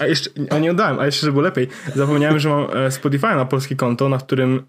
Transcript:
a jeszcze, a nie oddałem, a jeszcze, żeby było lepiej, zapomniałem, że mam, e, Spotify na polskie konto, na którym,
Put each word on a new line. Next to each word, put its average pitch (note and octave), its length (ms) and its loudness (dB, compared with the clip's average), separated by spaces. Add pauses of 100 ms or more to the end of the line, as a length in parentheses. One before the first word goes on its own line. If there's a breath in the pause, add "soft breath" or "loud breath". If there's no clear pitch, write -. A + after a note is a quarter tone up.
a D3 60 -2
jeszcze, D#3 240 -2 (200)
a D3+ 80 0
nie D#3+ 120 2
oddałem, F3 300 0
a C3+ 60 0
jeszcze, C#3 140 -2
żeby D3+ 120 0
było C#3 120 2
lepiej, C#3 240 0 (280 loud breath)
zapomniałem, D3 420 2
że D3+ 100 0
mam, C#3+ 180 0 (100)
e, C3 140 0
Spotify C#3 360 0
na D#3+ 180 2
polskie C3+ 320 -2
konto, C3 320 0
na C3+ 100 0
którym, C3 500 0